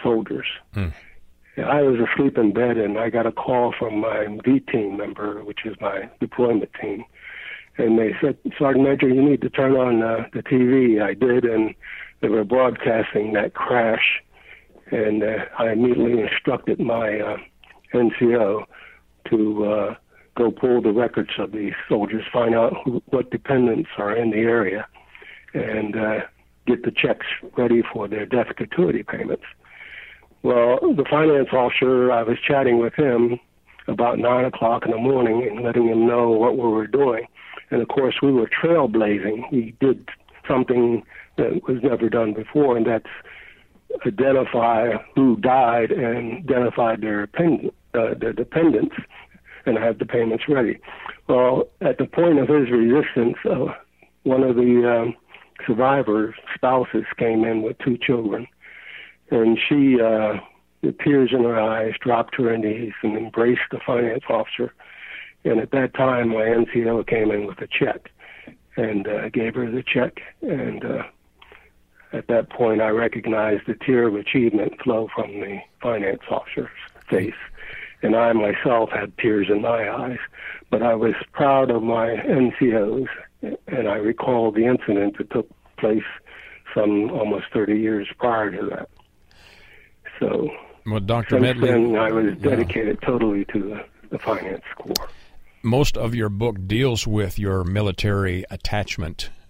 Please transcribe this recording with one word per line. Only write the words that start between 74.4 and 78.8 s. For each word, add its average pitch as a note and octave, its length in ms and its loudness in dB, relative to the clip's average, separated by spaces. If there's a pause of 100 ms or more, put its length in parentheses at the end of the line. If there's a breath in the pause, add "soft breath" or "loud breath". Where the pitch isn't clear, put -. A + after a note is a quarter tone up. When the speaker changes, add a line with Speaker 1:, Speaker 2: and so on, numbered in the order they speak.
Speaker 1:
flow A2 320 -2
from G2+ 260 -8
the G2 200 -10 (200)
finance A2 500 -4
officer's - 400 -6 (380)
face. - 260 -2 (680 loud breath)
And A2 140 2
I A#2 160 4
myself A2+ 580 0